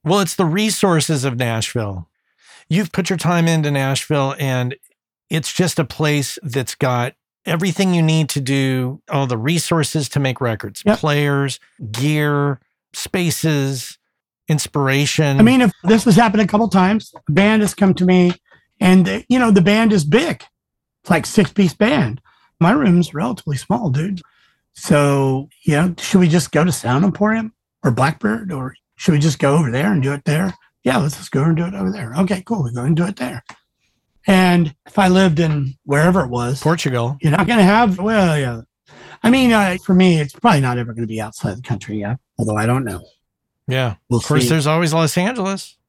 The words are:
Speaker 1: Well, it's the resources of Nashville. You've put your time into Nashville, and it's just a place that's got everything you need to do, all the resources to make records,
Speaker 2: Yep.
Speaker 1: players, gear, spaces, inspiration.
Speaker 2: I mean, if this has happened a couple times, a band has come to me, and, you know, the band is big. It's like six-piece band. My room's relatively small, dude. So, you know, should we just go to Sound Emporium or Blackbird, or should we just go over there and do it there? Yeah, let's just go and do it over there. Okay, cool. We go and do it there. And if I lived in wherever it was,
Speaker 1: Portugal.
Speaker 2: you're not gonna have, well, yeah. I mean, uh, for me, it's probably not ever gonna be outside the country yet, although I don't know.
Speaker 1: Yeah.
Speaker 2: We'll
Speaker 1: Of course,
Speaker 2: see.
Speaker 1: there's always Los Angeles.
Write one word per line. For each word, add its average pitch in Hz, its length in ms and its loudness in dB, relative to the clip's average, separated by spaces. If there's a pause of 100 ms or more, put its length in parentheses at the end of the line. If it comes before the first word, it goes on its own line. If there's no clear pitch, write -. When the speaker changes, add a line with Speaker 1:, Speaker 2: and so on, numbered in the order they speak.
Speaker 1:
Well, 185 160 2
it's 185 160 -2
the 196 100 0
resources 165 760 0
of 131 120 -2
Nashville. 113 720 -4 (600)
You've 180 240 -2
put 185 180 -4
your 190 80 0
time 170 300 0
into 156 220 0
Nashville, 139 680 -2
and 127 360 -4 (540)
it's - 240 -4
just 185 260 -2
a 165 60 0
place 147 580 -4
that's 127 320 -6
got 123 400 -2 (320)
everything 180 480 -2
you 170 80 2
need 160 280 0
to 147 100 -4
do, 131 600 -2 (100)
all 139 160 -2
the 123 120 -4
resources 156 720 -2
to 143 100 -2
make 131 200 -2
records, 113 460 -6
Speaker 2:
Yep. 208 120 2
Speaker 1:
players, 143 600 -2 (320)
gear, 143 680 -2 (320)
spaces, 143 1040 -4 (500)
inspiration. 139 920 0
Speaker 2:
I - 40 6
mean, 247 200 6
if 214 100 2 (120)
this 214 200 2
has 202 120 6
happened 220 260 4
a 202 40 2
couple 208 220 0
times, 196 440 0 (160)
a 151 40 -2
band 208 300 4
has 202 120 -2
come 196 200 2
to 185 100 0
me, 180 280 4 (480)
and, 185 480 4
you 247 100 2
know, 240 120 2
the 202 100 6
band 208 320 4
is 185 120 2
big. 240 380 0 (600)
It's - 80 -20
like 185 160 2
six-piece - 480 2
band. 208 460 0 (400)
My 165 120 4
room's 185 420 2
relatively 165 420 -6
small, 208 340 -4
dude. 165 320 -4 (520)
So, 139 760 0 (160)
you 160 100 0
know, 170 240 0
should - 220 0
we 180 80 4
just 156 240 0
go 156 120 2
to 180 80 0
Sound - 320 -2
Emporium 220 480 -2 (300)
or 131 80 0
Blackbird, 190 640 -4
or 131 220 -8 (220)
should - 160 0
we 147 80 2
just 147 180 0
go 139 180 2
over 156 140 0
there 147 220 -2
and 156 100 0
do 135 100 -2
it 143 120 -10
there? 170 300 -2 (300)
Yeah, 254 140 0
let's 151 180 -2
just - 140 -18
go 135 140 0
and 165 120 2
do 165 80 -2
it 185 100 -8
over 190 180 -4
there. 127 260 -10
Okay, 185 240 -2
cool. 220 220 -6
We 117 80 -6
go 123 120 -6
and 156 120 0
do 170 80 0
it 202 120 -6
there. 127 280 -10 (840)
And 180 480 2 (120)
if - 120 -6
I 190 100 4
lived 185 320 4
in 147 340 -2 (100)
wherever 160 380 2
it 127 60 -4
was, 120 320 -4
Speaker 1:
Portugal. 135 600 -2
Speaker 2:
you're 160 120 0
not 165 140 0
gonna 220 160 2
have, 196 360 4
well, 190 400 2
yeah. 123 220 -4 (600)
I 220 80 2
mean, 254 220 4
uh, 196 320 2
for 190 100 2
me, 180 260 6
it's 143 140 -4
probably 190 260 2
not 123 180 -2
ever 120 160 -6
gonna 117 120 -6
be 110 140 -8
outside 107 360 -8
the 123 60 -16
country 107 380 -8
yet, 107 180 -6 (200)
although 107 180 -2
I 107 100 -2
don't 123 180 0
know. 92 180 -10 (640)
Speaker 1:
Yeah. 127 280 -2 (140)
Speaker 2:
We'll 120 120 0
Speaker 1:
Of - 60 -10
course, 151 180 2
Speaker 2:
see. 120 40 0
Speaker 1:
there's 156 180 0
always 160 280 0
Los 165 240 0
Angeles. 196 580 -4 (120)